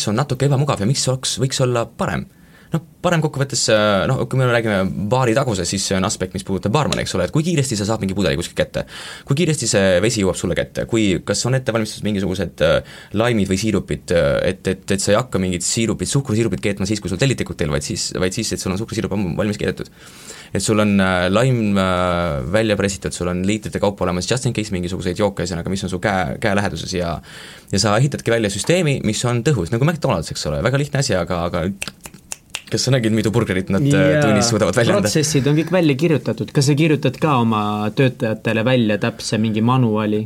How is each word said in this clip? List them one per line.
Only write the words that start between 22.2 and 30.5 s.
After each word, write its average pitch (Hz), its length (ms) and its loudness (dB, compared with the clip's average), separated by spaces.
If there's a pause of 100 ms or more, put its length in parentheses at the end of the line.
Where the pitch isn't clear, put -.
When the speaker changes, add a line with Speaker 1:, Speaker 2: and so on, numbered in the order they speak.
Speaker 1:
välja 107 240 2
pressitud, 98 400 -2
sul 87 160 -2
on 90 160 -2
liitrite 104 320 -2
kaupa 101 240 0
olemas 90 240 -2
just 123 160 0
in 123 80 0
case 101 240 -4
mingisuguseid 90 480 -4
jooke, 98 200 -2
ühesõnaga, 87 280 -4
mis 95 160 -4
on - 40 -8
su 90 120 -4
käe, 92 400 0
käe 104 120 0
läheduses 82 440 -4
ja, 85 140 -2 (580)
ja 98 80 2
sa 104 160 2
ehitadki 120 400 0
välja 104 160 0
süsteemi, 156 460 0 (100)
mis 110 160 -2
on 120 160 0
tõhus, 117 320 0
nagu 127 160 2
McDonald's, 120 480 -2
eks - 120 -6
ole, 73 160 -2